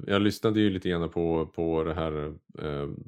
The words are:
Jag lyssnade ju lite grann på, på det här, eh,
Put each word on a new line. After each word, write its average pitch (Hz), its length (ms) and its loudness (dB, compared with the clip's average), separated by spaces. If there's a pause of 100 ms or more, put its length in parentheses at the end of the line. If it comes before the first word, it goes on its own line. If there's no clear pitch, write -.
Jag 101 160 2
lyssnade 107 380 2
ju 104 100 6
lite 92 180 -2
grann 85 220 0
på, 82 360 0
på 82 380 0
det 80 100 -2
här, 76 400 -4 (240)
eh, 73 300 -4 (200)